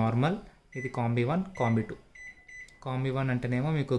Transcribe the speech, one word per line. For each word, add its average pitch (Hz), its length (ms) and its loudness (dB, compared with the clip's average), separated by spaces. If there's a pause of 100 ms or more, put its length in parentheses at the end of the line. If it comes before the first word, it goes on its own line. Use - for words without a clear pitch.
normal, 123 360 4 (420)
ఇది 123 200 -6
combi 120 340 2
one, 185 100 0 (160)
combi 113 300 4
two. - 80 -8 (880)
Combi 131 300 -2
one 135 160 0
అంటేనేమో 123 360 0 (120)
మీకు 135 180 0